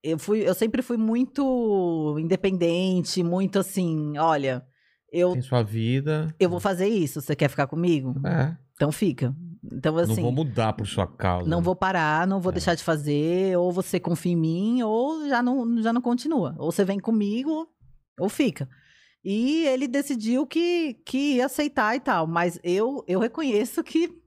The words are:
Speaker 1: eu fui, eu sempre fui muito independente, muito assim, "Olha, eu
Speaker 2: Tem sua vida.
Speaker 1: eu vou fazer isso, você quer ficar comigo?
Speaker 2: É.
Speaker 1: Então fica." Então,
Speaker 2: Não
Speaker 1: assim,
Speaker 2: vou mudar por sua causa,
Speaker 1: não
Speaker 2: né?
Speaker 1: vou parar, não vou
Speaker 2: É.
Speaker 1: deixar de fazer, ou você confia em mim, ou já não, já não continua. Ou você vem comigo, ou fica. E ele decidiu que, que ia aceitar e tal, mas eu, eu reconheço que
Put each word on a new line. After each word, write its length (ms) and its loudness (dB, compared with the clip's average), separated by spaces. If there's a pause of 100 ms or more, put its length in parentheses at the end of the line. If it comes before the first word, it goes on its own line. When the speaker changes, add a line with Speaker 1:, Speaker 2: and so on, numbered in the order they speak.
Speaker 1:
eu 140 -2
fui, 300 0
eu 60 2
sempre 280 0
fui 160 -4
muito 1200 0
independente, 1040 0
muito 360 0
assim, 580 -2
"Olha, 480 0 (460)
eu 220 2
Speaker 2:
Tem 80 -2
sua 220 2
vida. 760 -2
Speaker 1:
eu 100 4
vou 100 -2
fazer 280 0
isso, 340 0
você 140 -2
quer 140 2
ficar 180 -2
comigo? 480 0 (100)
Speaker 2:
É. 300 2 (200)
Speaker 1:
Então 160 2
fica." 440 0 (380)
Então, 200 -2
Speaker 2:
Não 60 2
Speaker 1:
assim, 220 2
Speaker 2:
vou 100 2
mudar 400 0
por 160 -6
sua 180 -2
causa, 440 -2
Speaker 1:
não 80 2
Speaker 2:
né? 60 0
Speaker 1:
vou 120 2
parar, 500 0
não 140 0
vou 120 0
Speaker 2:
É. 20 -6
Speaker 1:
deixar 220 0
de 80 -12
fazer, 760 2
ou 160 2
você 260 -2
confia 320 -2
em 60 2
mim, 460 0
ou 440 -2
já 160 2
não, 380 0
já 100 2
não 100 2
continua. 560 0
Ou 140 -2
você 140 2
vem 120 -2
comigo, 680 -2 (500)
ou 120 -2
fica. 400 -2 (520)
E 440 0
ele 200 2
decidiu 640 0
que, 460 0 (120)
que 300 0
ia 120 2
aceitar 460 0
e 60 -2
tal, 260 0
mas 380 0
eu, 420 0
eu 140 0
reconheço 640 -2
que 260 0 (180)